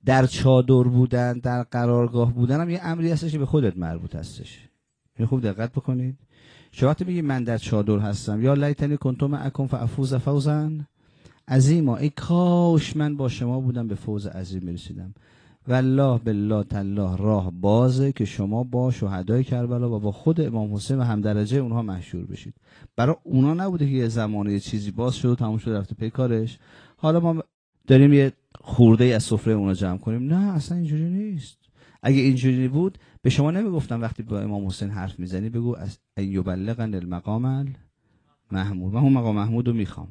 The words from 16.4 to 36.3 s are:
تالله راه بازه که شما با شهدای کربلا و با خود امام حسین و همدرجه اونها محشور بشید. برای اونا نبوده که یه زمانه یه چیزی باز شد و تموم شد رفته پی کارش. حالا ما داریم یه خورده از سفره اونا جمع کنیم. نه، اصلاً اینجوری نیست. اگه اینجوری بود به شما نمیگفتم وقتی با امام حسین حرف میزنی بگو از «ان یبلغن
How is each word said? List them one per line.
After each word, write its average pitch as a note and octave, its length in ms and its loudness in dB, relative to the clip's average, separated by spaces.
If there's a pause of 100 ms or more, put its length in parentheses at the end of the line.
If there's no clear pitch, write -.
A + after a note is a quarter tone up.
تالله G2 540 -4
راه G2 340 0
بازه A#2+ 600 2
که A2+ 140 -2
شما G#2 380 -2
با B2+ 280 -2
شهدای G2+ 520 -2
کربلا A#2+ 520 -2
و G#2+ 40 -2
با G#2 120 -2
خود D#3+ 300 0
امام A2 340 -2
حسین C3 220 -2
و B2+ 60 0
همدرجه G#2+ 540 0
اونها A#2+ 240 -2
محشور F2+ 440 -8
بشید. G2 280 -14 (420)
برای C3 280 0
اونا C3 300 2
نبوده F3 320 -2
که C#3 60 0
یه B2+ 160 0
زمانه G#2+ 460 -2
یه G2+ 60 0
چیزی G#2 320 -6
باز A#2+ 240 -2
شد - 140 -2
و A#2+ 60 4
تموم A2 220 -2
شد G#2+ 120 -6
رفته G#2 260 -4
پی A2+ 140 -6
کارش. A#2 500 -2 (380)
حالا D#3+ 220 2
ما E3 240 0 (440)
داریم C#3 260 10
یه C3+ 180 4 (300)
خورده A#2 440 6
از A#2 180 2
سفره A2 300 0
اونا G2 200 2
جمع F#2 240 -2
کنیم. B2 360 -4
نه، G3 220 0
اصلاً E3 220 -4
اینجوری D#3+ 320 -2
نیست. F#3+ 480 -6 (460)
اگه C3+ 160 4
اینجوری B2+ 480 2
بود E3 300 -2 (240)
به B2 80 2
شما C#3+ 220 2
نمیگفتم F3 500 -2
وقتی A2+ 220 -6
با A2 160 -4
امام G2+ 280 -4
حسین G2 220 -6
حرف F#2+ 300 -8
میزنی F#2 300 -6
بگو A#2 260 -4
از F#2 220 -10 (200)
«ان G2+ 60 -2
یبلغن G2 680 -4